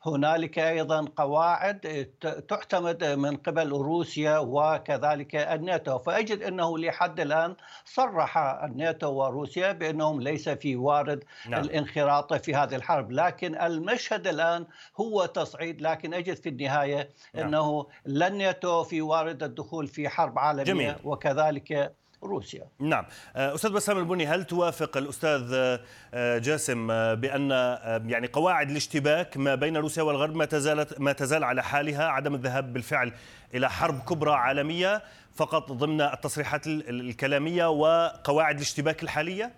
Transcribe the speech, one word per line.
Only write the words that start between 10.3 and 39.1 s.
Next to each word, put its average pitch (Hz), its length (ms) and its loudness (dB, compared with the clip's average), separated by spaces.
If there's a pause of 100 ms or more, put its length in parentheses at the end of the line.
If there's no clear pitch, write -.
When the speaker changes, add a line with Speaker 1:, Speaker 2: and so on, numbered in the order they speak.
Speaker 1:
في 139 260 -2
وارد 143 480 2 (260)
Speaker 2:
نعم. 120 140 -2
Speaker 1:
الانخراط 143 720 0
في 147 220 -2
هذه 135 200 2
الحرب، 127 360 0
لكن 165 440 0
المشهد 190 720 -2
الآن 165 380 0 (320)
هو 208 280 2
تصعيد. 160 560 -4
لكن 156 320 -2
أجد 175 220 -4
في - 140 -8
النهاية 143 600 0 (260)
Speaker 2:
نعم. 156 120 -4
Speaker 1:
أنه 151 380 2 (200)
لا 147 220 2
الناتو 185 560 2
في 160 180 -2
وارد 156 420 0
الدخول 147 440 -6
في 147 220 -6
حرب 139 300 0
عالمية 143 240 2
Speaker 2:
جميل. 139 400 0
Speaker 1:
وكذلك 147 880 0 (300)
روسيا. - 440 -8 (120)
Speaker 2:
نعم. 139 260 0 (300)
آه، 139 200 -2
أستاذ 208 160 0
بسام 202 260 2
البني، 175 280 0
هل 170 180 0
توافق 170 540 0
الأستاذ، 139 560 0 (600)
آه، 120 240 2
جاسم، 117 540 0
آه، 113 220 2
بأن، 135 380 0
آه، 123 540 0
يعني، 117 220 0
قواعد 156 420 2
الاشتباك 151 680 0
ما 135 180 2
بين 151 220 0
روسيا 151 260 0
والغرب 151 320 2
ما 160 100 2
تزالت، 147 540 0
ما 139 120 2
تزال 143 320 2
على 127 200 0
حالها، 147 440 0
عدم 143 260 0
الذهاب 131 400 -4
بالفعل 123 380 -2 (420)
إلى 127 160 2
حرب 151 300 -2
كبرى 151 320 0
عالمية 151 720 2 (300)
فقط 151 380 -2
ضمن 151 300 0
التصريحات 143 680 -2
ال-، 151 220 -4
ال-، 123 200 -4
الكلامية 143 600 2
وقواعد 156 840 4
الاشتباك 147 480 -2
الحالية؟ 185 540 -4